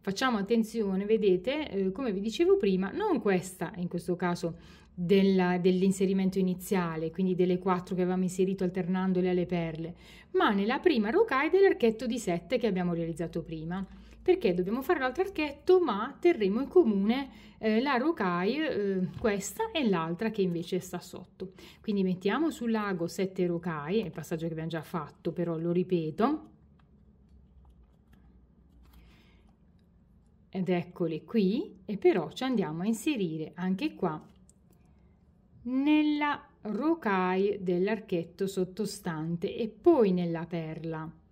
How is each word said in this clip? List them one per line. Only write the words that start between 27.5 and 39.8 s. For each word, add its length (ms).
ed 220
eccole 520
qui, 640
e 140
però 340
ci 120
andiamo 360
a 60
inserire 720
anche 380
qua 400
nella 720
rocaille 1000
dell'archetto 840
sottostante 1120
e 120
poi 440